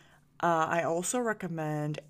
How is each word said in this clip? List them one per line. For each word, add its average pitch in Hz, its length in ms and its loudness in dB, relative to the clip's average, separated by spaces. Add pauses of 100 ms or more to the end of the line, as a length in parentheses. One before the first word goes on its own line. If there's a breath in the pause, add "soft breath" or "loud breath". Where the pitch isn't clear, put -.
(440 loud breath)
Uh, 165 260 4
I 170 140 2
also 165 340 0
recommend 160 920 -2